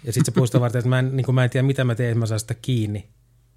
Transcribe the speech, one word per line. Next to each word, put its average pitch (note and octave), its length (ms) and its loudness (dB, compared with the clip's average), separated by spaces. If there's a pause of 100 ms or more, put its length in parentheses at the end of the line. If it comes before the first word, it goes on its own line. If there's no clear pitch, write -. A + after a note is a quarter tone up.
Ja A#2 80 -6
sit - 140 2
se B2 60 0
puistovartija, B2 460 2
että A#2+ 100 0
mä B2+ 100 2
en, C3 180 -2
niinku, B2+ 160 0
mä B2+ 120 4
en A#2+ 60 0
tiedä, C3 160 0
mitä C3+ 180 0
mä A#2+ 100 0
teen, A#2+ 160 -2
että A#2 80 0
mä A2+ 80 0
saan G#2+ 140 -2
sitä B2 140 -8
kiinni. G#2+ 540 -4 (480)